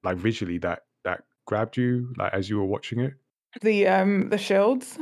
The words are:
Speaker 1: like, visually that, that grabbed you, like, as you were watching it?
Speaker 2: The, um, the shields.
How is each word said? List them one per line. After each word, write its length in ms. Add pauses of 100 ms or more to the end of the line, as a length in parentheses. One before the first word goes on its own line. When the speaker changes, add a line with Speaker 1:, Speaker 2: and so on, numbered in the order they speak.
Speaker 1:
like, 140
visually 400
that, 240 (240)
that 180 (220)
grabbed 320
you, 400
like, 160
as 160
you 80
were 80
watching 340
it? 140 (480)
Speaker 2:
The, 260
um, 420
the 80
shields. 640